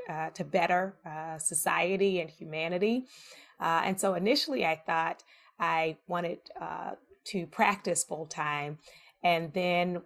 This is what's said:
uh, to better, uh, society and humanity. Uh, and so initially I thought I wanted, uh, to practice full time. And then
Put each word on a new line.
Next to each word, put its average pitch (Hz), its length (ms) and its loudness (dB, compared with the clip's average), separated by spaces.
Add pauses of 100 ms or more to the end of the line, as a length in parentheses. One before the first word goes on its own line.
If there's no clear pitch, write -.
uh, 160 200 -4
to 175 160 -6
better, 180 500 2 (100)
uh, 160 320 -8
society 180 840 2
and 160 80 -4
humanity. 175 720 -2 (560)
Uh, 165 240 2
and 190 160 0
so 196 140 2
initially 240 520 2
I 160 120 2 (100)
thought 165 340 0 (380)
I 160 380 0 (100)
wanted, 175 300 -2 (240)
uh, 165 300 -6 (340)
to 175 200 -4
practice 196 600 0
full 156 200 -8
time. 147 520 -4 (440)
And 165 300 2
then 175 540 2